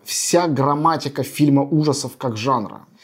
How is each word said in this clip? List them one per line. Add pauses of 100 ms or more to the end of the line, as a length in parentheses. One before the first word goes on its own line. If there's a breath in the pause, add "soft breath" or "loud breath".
вся
грамматика
фильма
ужасов
как
жанра. (180 soft breath)